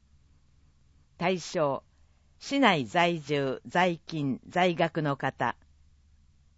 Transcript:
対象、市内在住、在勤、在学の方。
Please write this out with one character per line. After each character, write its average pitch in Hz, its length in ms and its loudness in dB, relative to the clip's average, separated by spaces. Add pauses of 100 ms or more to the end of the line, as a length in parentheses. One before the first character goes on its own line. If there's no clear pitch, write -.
(1200)
対 180 200 0
象、 151 440 -2 (560)
市 277 220 -4
内 175 260 4
在 175 340 2
住、 139 460 -2
在 175 400 2
勤、 143 320 -2 (100)
在 175 280 0
学 165 260 0
の 143 140 0
方。 - 400 -4 (1000)